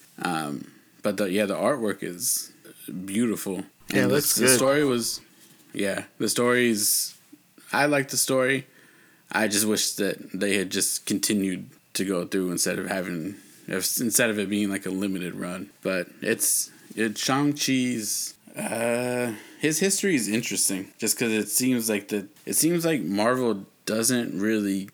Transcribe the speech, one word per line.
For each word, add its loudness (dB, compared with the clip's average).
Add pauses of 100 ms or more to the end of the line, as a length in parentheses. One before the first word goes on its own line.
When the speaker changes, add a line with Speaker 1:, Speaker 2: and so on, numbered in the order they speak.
(220)
Speaker 1:
Um, -4 (300)
but -2
the, -2
yeah, 2
the -2
artwork -2
is -4 (540)
beautiful. -2 (240)
Speaker 2:
Yeah, 0
it 6
Speaker 1:
And 4
the, 4
Speaker 2:
looks 2
Speaker 1:
the 2
Speaker 2:
good. 8
Speaker 1:
story 4
was, 0 (500)
yeah, -2 (140)
the 0
story's, 2 (560)
I 4
liked 2
the -4
story. 2 (680)
I 2
just 2
wish 0
that -2 (200)
they 2
had -2
just -2
continued -2 (240)
to -2
go -2
through -2
instead -2
of -4
having, -4 (300)
if, -2
instead 2
of -2
it -2
being, 0
like, -4
a -4
limited -4
run. -8 (120)
But -2 (120)
it's, 0 (240)
it, -2
Shang-Chi's, 0 (220)
uh, -2 (280)
his 2
history 2
is 0
interesting -2
just 0
'cause 2
it 2
seems 2
like 0
the, -2 (200)
it -2
seems 2
like 2
Marvel 2 (220)
doesn't 0
really, 0